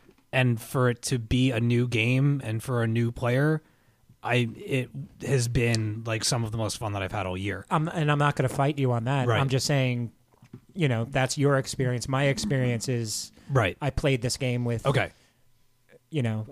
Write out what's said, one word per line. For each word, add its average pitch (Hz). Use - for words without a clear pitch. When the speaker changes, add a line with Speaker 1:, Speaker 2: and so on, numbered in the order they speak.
Speaker 1:
And 127
for 127
it 120
to 127
be 127
a 113
new 120
game 131
and 110
for 123
a 113
new 117
player, 135
I, 120
it 139
has 123
been, 113
like, 110
some 120
of 107
the 117
most 113
fun 107
that 98
I've 92
had 101
all 92
year. 98
Speaker 2:
I'm, 160
and 156
I'm 143
not 147
gonna 131
fight 139
you 131
on 117
that. 131
Speaker 1:
Right. 117
Speaker 2:
I'm 135
just 135
saying, 127
you 160
know, 117
that's 135
your 139
experience. 123
My 135
experience 127
is 117
Speaker 1:
Right. 113
Speaker 2:
I 143
played 135
this 123
game 123
with, 120
Speaker 1:
Okay. 127
Speaker 2:
you 151
know, 110